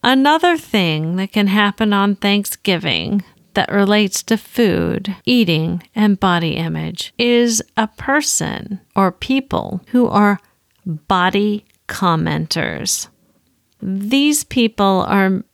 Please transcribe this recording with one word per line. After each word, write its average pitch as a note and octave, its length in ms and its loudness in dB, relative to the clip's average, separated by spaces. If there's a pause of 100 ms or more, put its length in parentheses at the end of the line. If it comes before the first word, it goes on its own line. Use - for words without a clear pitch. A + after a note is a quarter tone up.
Another D4 540 4
thing E3+ 600 0
that F#3+ 140 -4
can G#3 160 2
happen G#3 460 2
on G3+ 220 2
Thanksgiving F#3+ 1080 -2 (300)
that - 180 -2
relates G3+ 520 2
to A3+ 140 -2
food, F#3 760 -2 (100)
eating, F3 580 0 (100)
and G#3+ 260 2
body E3+ 360 0
image E3 640 -6
is A#3+ 440 2 (140)
a A3 120 0
person - 920 -4 (160)
or F#3+ 160 2
people C4 760 -4
who B3 200 2
are G3+ 320 2 (460)
body F#3+ 800 -2 (220)
commenters. D#3+ 1200 -2 (720)
These A#3 640 0
people G3+ 640 0
are F#3+ 360 0 (100)